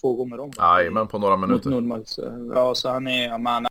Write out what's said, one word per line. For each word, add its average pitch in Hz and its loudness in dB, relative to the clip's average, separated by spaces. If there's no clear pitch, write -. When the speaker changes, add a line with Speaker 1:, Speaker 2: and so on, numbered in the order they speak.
Speaker 1:
två 127 2
gånger 123 -4
om. 143 -10
Speaker 2:
Jajamän, 87 4
på 107 -6
några 98 4
Speaker 1:
Mot 95 0
Speaker 2:
minuter. 123 2
Speaker 1:
Nordmark, 120 -2
så, 120 -10
ja, 127 4
så 131 -4
han 131 -4
är, 123 0
ja, 117 -6
men 120 0
han 117 0